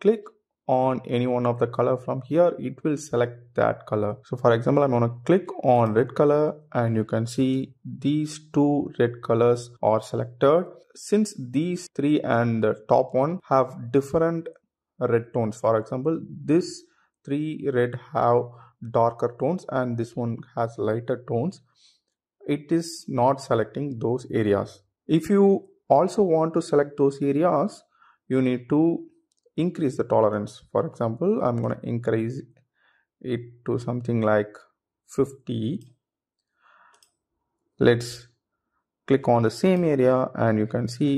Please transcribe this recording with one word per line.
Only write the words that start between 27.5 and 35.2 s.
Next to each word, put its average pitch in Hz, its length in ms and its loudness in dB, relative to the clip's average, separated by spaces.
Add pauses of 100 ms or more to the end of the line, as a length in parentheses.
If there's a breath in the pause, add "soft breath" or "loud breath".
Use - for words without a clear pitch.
you 131 120 2
need 123 280 0
to 160 360 2 (520)
increase 156 400 -2
the 113 80 -2
tolerance. 107 680 0
For 120 160 0
example, 165 560 -2
I'm 117 180 0
gonna 120 220 -4
increase 117 580 -4 (800)
it 123 200 -6 (260)
to 117 140 -4
something 120 400 -4
like 107 340 2 (540)
fifty. 131 840 -6 (1900 soft breath)